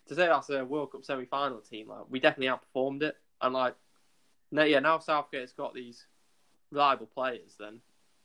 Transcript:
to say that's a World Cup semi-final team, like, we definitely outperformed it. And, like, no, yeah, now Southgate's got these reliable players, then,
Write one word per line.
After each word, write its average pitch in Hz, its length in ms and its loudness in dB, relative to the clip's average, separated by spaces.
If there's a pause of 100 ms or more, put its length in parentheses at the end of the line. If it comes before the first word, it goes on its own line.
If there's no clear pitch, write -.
to 139 60 -10
say 175 120 4
that's 147 240 4
a 135 140 -2
World 143 280 -4
Cup 135 120 -16
semi-final 131 560 -4
team, 110 280 -14
like, 107 220 -14
we 131 100 -4
definitely 135 340 4
outperformed 139 480 -4
it. 151 140 -4 (240)
And, 127 140 0
like, 127 200 0 (760)
no, 151 140 4
yeah, 147 160 6
now 160 180 4
Southgate's 147 540 -4
got 139 220 -10
these 120 320 -16 (640)
reliable 135 360 2
players, 123 520 -6
then, 107 220 -16 (440)